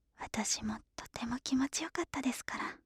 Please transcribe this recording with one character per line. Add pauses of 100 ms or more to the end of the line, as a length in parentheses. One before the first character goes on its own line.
(180)
私
も (160)
と
て
も
気
持
ち
よ
か
っ
た
で
す
か
ら。